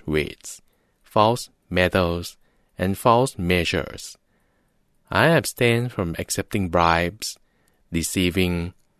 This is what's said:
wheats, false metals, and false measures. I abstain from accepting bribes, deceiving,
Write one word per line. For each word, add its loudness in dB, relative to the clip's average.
wheats, -4
false 0
metals, 0
and -2
false 2
measures. -2
I 4
abstain 2
from -4
accepting -4
bribes, 0
deceiving, -2